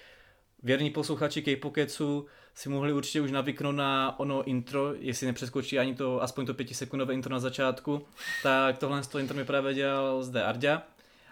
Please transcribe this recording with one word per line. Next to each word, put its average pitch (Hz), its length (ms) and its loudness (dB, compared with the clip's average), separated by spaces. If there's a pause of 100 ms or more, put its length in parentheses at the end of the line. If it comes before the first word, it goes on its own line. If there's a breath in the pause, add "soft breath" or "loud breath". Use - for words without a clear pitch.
(640 loud breath)
Věrní 135 280 2
posluchači 151 520 -2
K-Pocketsu 143 840 0 (280 loud breath)
si - 140 -10
mohli 139 240 0
určitě 143 280 0
už 139 100 0
navyknout 139 440 0
na 135 460 2
ono 139 240 0
intro, 139 540 0
jestli 127 280 -2
nepřeskočí 127 520 -2
ani 127 160 4
to, 127 280 0
aspoň 127 240 -2
to 127 80 -2
pětisekundové 131 600 -4
intro 131 180 -4
na 131 60 0
začátku, 131 680 0 (360 loud breath)
tak 135 360 4
tohle 143 240 0
z 127 40 -8
toho 143 140 -4
intro 135 160 -4
mi 135 80 -2
právě 135 300 0
dělal 135 480 0
zde 123 220 0
Arďa. 123 380 2 (500 loud breath)